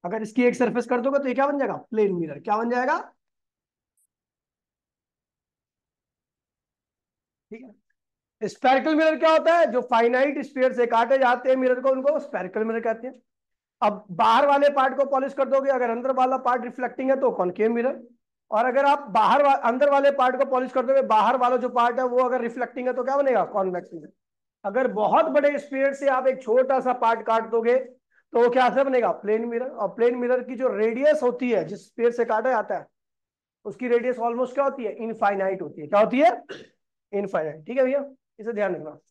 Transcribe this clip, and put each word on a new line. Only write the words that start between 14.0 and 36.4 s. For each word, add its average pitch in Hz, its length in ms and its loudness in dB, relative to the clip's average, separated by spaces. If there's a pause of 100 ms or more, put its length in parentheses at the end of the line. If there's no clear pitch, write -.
बाहर 226 360 4
वाले 285 240 4
part 262 260 0
को 277 80 2
polish 269 300 -2
कर 269 140 -2
दोगे, 269 220 0
अगर 247 200 0
अंदर 247 220 -2
वाला 254 260 2
part 254 260 0
reflecting 262 460 -4
है 262 100 2
तो 254 100 2
कॉनकेव 208 420 0
मिरर, 240 280 -2 (500)
और 214 140 2
अगर 262 200 0
आप 285 260 4
बाहर 220 320 4
वा-, 277 220 4
अंदर 254 260 2
वाले 277 200 4
part 262 260 2
को 269 80 2
polish 262 280 -2
कर 254 140 0
दोगे, 269 160 4
बाहर 220 340 2
वाला 247 200 2
जो 240 120 -2
part 240 300 0
है 262 60 0
वो 247 140 0
अगर 254 220 2
reflecting 240 480 -6
है 247 60 -2
तो 247 100 -4
क्या 262 120 -2
बनेगा? 262 280 2
कॉन्वेक्स 185 500 -4
मिरर। 151 180 -16 (520)
अगर 226 280 0
बहुत 214 340 2
बड़े 285 320 0
sphere 277 360 -4
से 277 140 -2
आप 262 180 0
एक 240 160 -6
छोटा 254 380 2
सा 254 120 -2
पार्ट 226 340 0
काट 226 240 0
दोगे 233 280 2
तो - 640 -4
वो 240 80 6
क्या 247 240 4
से 269 100 2
बनेगा? 247 280 0
Plane 220 360 -2
mirror। 240 200 -6
और 208 200 -6
प्लेन 240 300 0
mirror 247 260 0
की 254 120 -12
जो 254 120 -2
radius 240 540 2
होती 247 280 -2
है 185 140 0
जिस 160 220 -14
sphere 233 260 0
से 233 120 0
काटा 226 260 0
जाता 208 280 -2
है 151 80 -12 (800)
उसकी 240 240 -8
radius 240 280 2
almost 240 380 -4
क्या 277 100 0
होती 269 200 -4
है? 196 80 -6
Infinite 196 680 -2
होती 147 180 -12
है। 151 60 -12
क्या 202 140 2
होती 226 200 2
है? 330 100 6 (840)